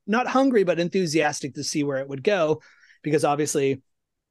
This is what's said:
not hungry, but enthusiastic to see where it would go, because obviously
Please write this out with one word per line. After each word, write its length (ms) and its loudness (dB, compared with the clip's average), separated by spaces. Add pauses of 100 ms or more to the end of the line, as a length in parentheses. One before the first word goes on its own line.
not 200 0
hungry, 360 4
but 160 0
enthusiastic 760 -2
to 80 -8
see 200 -2
where 140 -2
it 120 -6
would 140 -8
go, 380 0 (420)
because 200 0
obviously 580 0 (500)